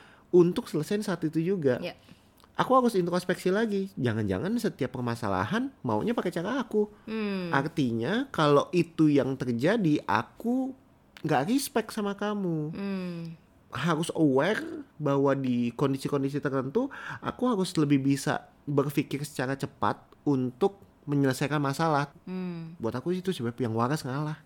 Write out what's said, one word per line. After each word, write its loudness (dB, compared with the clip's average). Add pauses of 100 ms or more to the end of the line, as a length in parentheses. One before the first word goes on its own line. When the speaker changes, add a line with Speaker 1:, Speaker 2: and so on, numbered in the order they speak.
(300)
Speaker 1:
untuk 6
selesai -2
saat -2
itu -2
juga." 2
Speaker 2:
Ya. -10 (560)
Speaker 1:
Aku 0
harus 6
introspeksi 0
lagi. 0
Jangan-jangan 0
setiap -2
permasalahan -2
maunya 0
pakai -2
cara -4
aku. 0 (180)
Speaker 2:
Hmm. -4
Speaker 1:
Artinya, -2
kalau 4
itu 2
yang 4
terjadi, 0
aku -2 (500)
nggak 2
respect 0
sama -4
kamu. -2
Speaker 2:
Hmm. -6 (400)
Speaker 1:
Harus 0
aware 2 (340)
bahwa 2
di 0
kondisi-kondisi 0
tertentu, -2 (240)
aku -2
harus 0
lebih 4
bisa 0 (260)
berpikir -2
secara -4
cepat -2 (240)
untuk 0 (260)
menyelesaikan 0
masalah. 0
Speaker 2:
Hmm. -10
Speaker 1:
Buat -4
aku -2
itu -2
sebab -4
yang -2
waras 0
ngalah. -4